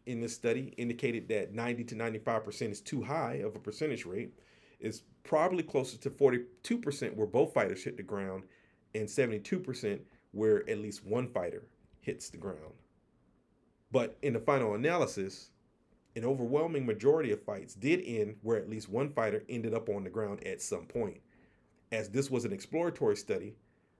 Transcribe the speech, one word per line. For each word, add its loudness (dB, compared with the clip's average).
in -4
this -4
study 0
indicated -2
that 0
ninety -2
to -10
ninety-five -2
percent -4
is -10
too -4
high -2
of -4
a -10
percentage -4
rate. -6
It's -6
probably 4
closer -2
to -4
forty-two 4
percent -2
where 4
both 4
fighters 2
hit -6
the -10
ground -6
and -2
seventy-two 0
percent -4
where 4
at 0
least -8
one 0
fighter -4
hits -6
the -14
ground. -10
But 2
in 2
the 0
final 4
analysis, 0
an -4
overwhelming 2
majority 4
of 0
fights -8
did 2
end 0
where 2
at -4
least -8
one 0
fighter 2
ended -2
up -2
on -2
the -8
ground -4
at -6
some -4
point. -4
As -2
this 0
was 0
an -2
exploratory 2
study, -4